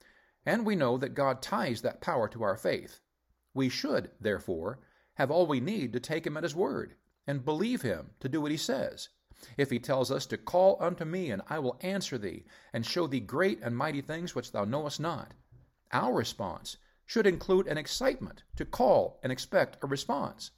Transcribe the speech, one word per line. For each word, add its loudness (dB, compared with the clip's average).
and 2
we 2
know 4
that -2
God 0
ties -2
that -2
power 0
to -10
our 2
faith. -2
We 2
should, -2
therefore, -2
have 0
all 6
we 2
need -2
to -2
take -4
him -4
at -4
his -4
word -2
and -2
believe 0
him -2
to -4
do 0
what 0
he 0
says. -2
If 2
he 2
tells 2
us -2
to, -2
"Call 6
unto 0
me, -2
and -2
I -2
will -2
answer -2
thee, -8
and -4
show 0
thee -2
great 0
and -2
mighty -2
things -6
which -6
thou 0
knowest -2
not," -4
our 2
response -4
should 2
include 4
an -2
excitement -2
to -4
call 4
and 0
expect 0
a -2
response. -4